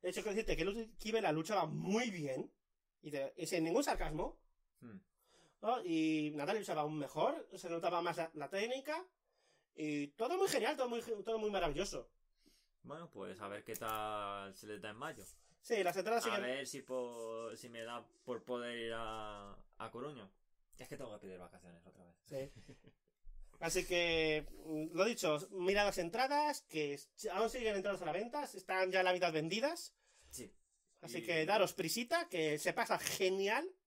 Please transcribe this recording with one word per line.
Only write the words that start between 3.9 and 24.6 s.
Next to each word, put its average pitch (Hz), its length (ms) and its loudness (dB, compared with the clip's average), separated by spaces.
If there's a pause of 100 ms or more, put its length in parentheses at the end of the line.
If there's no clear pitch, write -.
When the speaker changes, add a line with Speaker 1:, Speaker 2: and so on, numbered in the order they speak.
Speaker 2:
Hmm. 110 180 -16 (640)
Speaker 1:
¿no? 233 240 2
Y 156 500 2
Natalia 147 240 0
luchaba 175 220 0
aún 151 160 0
mejor, 170 580 0
se 180 140 -8
notaba 170 320 2
más 170 160 0
la, 175 180 -2
la 147 140 -6
técnica, 269 540 -2 (680)
y 147 360 -2
todo 269 280 0
muy 381 100 4
genial, 254 280 2
todo 254 140 0
muy 233 120 -2
ge-, 220 220 -6
todo 226 160 0
muy 214 100 0
maravilloso. 175 600 0 (720)
Speaker 2:
Bueno, 156 260 -12
pues 95 320 -10
a 101 60 -6
ver 101 160 -6
qué 113 120 -8
tal 104 800 -4
se - 120 -16
les 104 140 -8
da 107 100 -8
en 107 60 -12
mayo. 139 260 -8 (380)
Speaker 1:
Sí, 214 220 0
las 175 140 2
entradas 220 280 0
Speaker 2:
A - 40 0
Speaker 1:
siguen - 140 0
Speaker 2:
ver 131 240 -2
si 135 160 -8
po-, 117 720 -6
si 120 140 -16
me 117 140 -10
da 117 220 -8 (180)
por 117 200 -6
poder 120 340 -4
ir 113 180 -4
a, 107 640 -6 (200)
a 110 140 -8
Coruño. 120 380 -10 (480)
Es 123 100 -14
que 139 100 -10
tengo 120 160 -10
que 101 120 -14
pedir 92 140 -12
vacaciones 87 480 -20
otra 90 160 -20
vez. 87 120 -20 (100)
Speaker 1:
Sí. 139 260 -8 (1080)
Así 165 240 0
que, 160 600 4 (200)